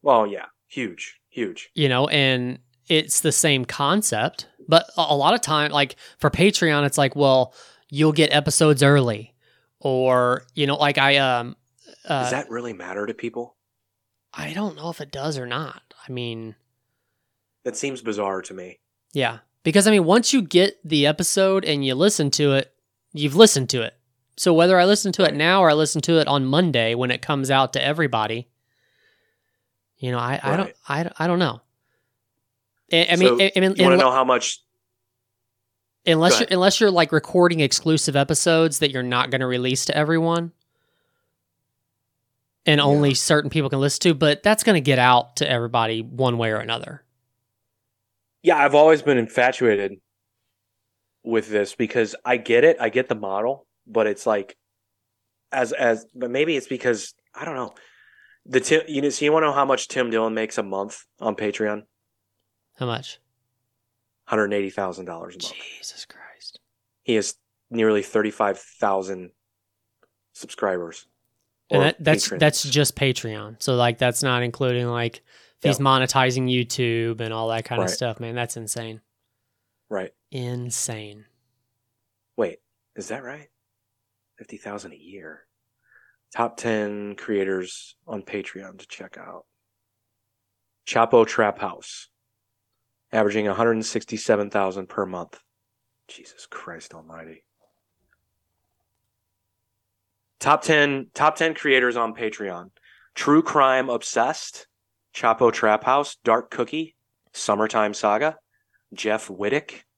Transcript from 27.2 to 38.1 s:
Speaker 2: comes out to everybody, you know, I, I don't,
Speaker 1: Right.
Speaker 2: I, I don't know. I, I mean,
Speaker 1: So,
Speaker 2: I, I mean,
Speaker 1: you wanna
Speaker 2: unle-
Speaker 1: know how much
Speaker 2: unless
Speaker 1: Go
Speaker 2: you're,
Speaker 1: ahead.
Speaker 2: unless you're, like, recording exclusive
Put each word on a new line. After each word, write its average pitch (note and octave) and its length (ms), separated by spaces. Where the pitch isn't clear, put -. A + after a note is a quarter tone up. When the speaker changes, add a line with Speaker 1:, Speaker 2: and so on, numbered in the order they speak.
Speaker 2:
comes C#3 280
out C3+ 240
to C3 100
everybody, A#2+ 640
you B2+ 120
know, B2 80
I, A#2+ 240
I C#3 140
don't, F#3+ 180
Speaker 1:
Right. D3+ 300
Speaker 2:
I, D#3 60
I - 20
don't F3 120
know. C#3 220
I, E3+ 200
I E3+ 40
mean, F3 220
Speaker 1:
So, - 60
Speaker 2:
I, G3 120
I F#3 40
mean, F#3+ 160
Speaker 1:
you F3+ 80
wanna F3+ 120
Speaker 2:
unle- - 40
Speaker 1:
know C3 100
how C3 140
much B2+ 360
Speaker 2:
unless E3 260
Speaker 1:
Go A3 80
Speaker 2:
you're, A#3+ 80
Speaker 1:
ahead. - 40
Speaker 2:
unless F#3+ 280
you're, G#3+ 100
like, E3+ 220
recording F3 480
exclusive D3+ 560